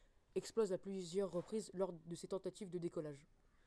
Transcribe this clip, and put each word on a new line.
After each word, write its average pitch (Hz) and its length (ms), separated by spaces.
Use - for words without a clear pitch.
explose 190 380
à 175 40
plusieurs 190 540
reprises 175 420
lors 180 180
de 170 240
ses 185 120
tentatives 185 420
de 175 80
décollage. 151 500